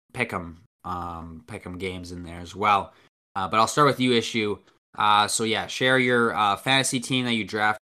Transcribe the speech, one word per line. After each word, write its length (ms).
pick 180
'em, 300
um, 640
pick 180
'em 120
games 360
in 100
there 160
as 160
well. 380
Uh, 140
but 100
I'll 80
start 200
with 120
you, 140
Issue. 440
Uh, 300
so 160
yeah, 240
share 320
your, 340
uh, 220
fantasy 460
team 240
that 80
you 100
drafted 480